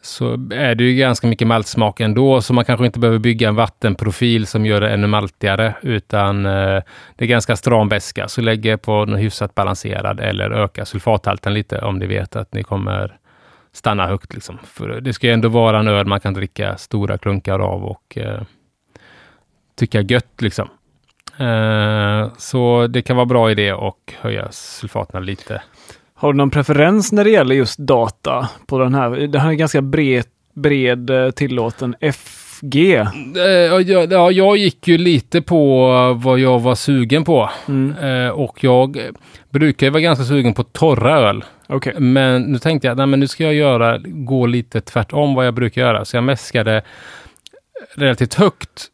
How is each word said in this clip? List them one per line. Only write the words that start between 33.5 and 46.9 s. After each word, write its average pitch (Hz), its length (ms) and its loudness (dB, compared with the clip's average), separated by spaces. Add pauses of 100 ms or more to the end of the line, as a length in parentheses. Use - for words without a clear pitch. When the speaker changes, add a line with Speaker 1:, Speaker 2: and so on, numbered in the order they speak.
Speaker 1:
ja, 185 280 4
ja, 180 220 6
jag 190 260 4
gick 202 300 -2
ju 170 100 6
lite 170 440 2
på 135 460 4 (360)
vad 127 160 4
jag 127 200 4
var 123 160 0
sugen 135 480 0
på. 139 260 2 (180)
Speaker 2:
Mm. 139 280 -2 (300)
Speaker 1:
Eh, 127 60 -2
och - 320 -6
jag 131 360 4 (500)
brukar 143 380 2
ju 139 40 2
vara 156 100 2
ganska 147 240 2
sugen 123 280 2
på 120 100 -4
torra 143 560 2
öl. 104 240 2 (240)
Speaker 2:
Okej. 139 320 -4
Speaker 1:
Men 131 420 2
nu 123 180 -2
tänkte 151 280 -2
jag, 123 100 -2
nej, 135 80 0
men 139 140 2
nu 139 80 0
ska - 160 -4
jag 156 100 2
göra, 123 520 2
gå 131 400 -2
lite 120 360 -2
tvärtom 143 540 -2
vad 127 120 2
jag 120 60 -2
brukar 120 280 -2
göra. 110 240 0
Så - 120 -4
jag 117 60 0
mäskade 110 580 -2 (1120)